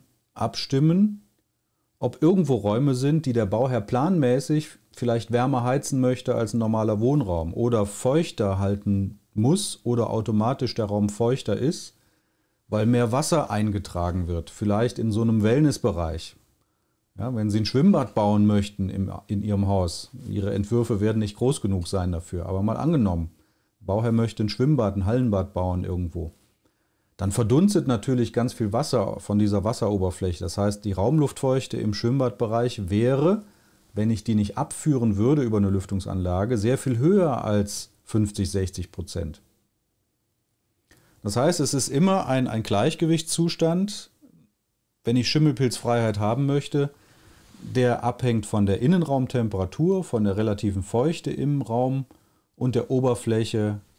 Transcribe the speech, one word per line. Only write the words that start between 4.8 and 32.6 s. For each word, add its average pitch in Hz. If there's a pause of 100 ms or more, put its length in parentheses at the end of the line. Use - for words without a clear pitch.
vielleicht 117
wärmer 123
heizen 135
möchte 127
als 117
ein 120
normaler 110
Wohnraum 101
oder 117
feuchter 117
halten 98 (160)
muss 139
oder 117
automatisch 110
der 110
Raum 104
feuchter 117
ist, 123 (760)
weil 107
mehr 120
Wasser 147
eingetragen 92
wird, 85
vielleicht 107
in 113
so 107
einem 113
Wellnessbereich. 104 (840)
Ja, 120
wenn 107
Sie 110
ein 110
Schwimmbad 151
bauen 104
möchten 101
im, 98 (160)
in 101
Ihrem 101
Haus, 92 (180)
Ihre 98
Entwürfe 110
werden 110
nicht 104
groß 131
genug 98
sein 92
dafür, 87
aber 95
mal 110
angenommen, 98 (500)
Bauherr 110
möchte 113
ein 104
Schwimmbad, 120
ein 92
Hallenbad 104
bauen 92
irgendwo, 87 (800)
dann 98
verdunstet 139
natürlich 123
ganz 120
viel 101
Wasser 120
von 104
dieser 104
Wasseroberfläche. 92
Das 87
heißt, 104
die 101
Raumluftfeuchte 131
im 110
Schwimmbadbereich 120